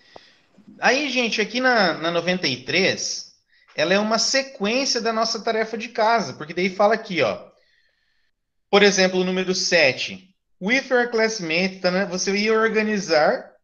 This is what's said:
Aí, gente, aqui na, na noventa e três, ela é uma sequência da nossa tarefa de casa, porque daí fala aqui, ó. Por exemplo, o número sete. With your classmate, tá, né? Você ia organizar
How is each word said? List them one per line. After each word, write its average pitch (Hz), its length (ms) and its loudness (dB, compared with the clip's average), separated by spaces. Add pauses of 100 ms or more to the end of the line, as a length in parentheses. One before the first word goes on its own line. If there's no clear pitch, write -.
(800)
Aí, 262 320 0
gente, 240 300 -2
aqui 208 200 -4
na, 226 340 2
na 156 160 -4
noventa 175 380 -2
e 123 160 -4
três, 147 680 -2 (420)
ela 165 180 2
é 202 40 4
uma 214 200 0
sequência 254 840 -2
da 220 120 -2
nossa 220 280 -2
tarefa 220 360 -4
de 226 120 -8
casa, 220 460 0
porque 151 200 -12
daí 180 160 0
fala 208 240 2
aqui, 190 280 -2
ó. 104 260 -2 (1200)
Por 208 120 8
exemplo, 190 380 4
o 185 40 2
número 185 300 -2
sete. 139 800 0 (280)
With 254 280 0
your 240 200 2
classmate, 190 720 -2
tá, 180 100 2
né? 185 160 0
Você 185 280 -4
ia 220 240 0
organizar 214 960 0 (120)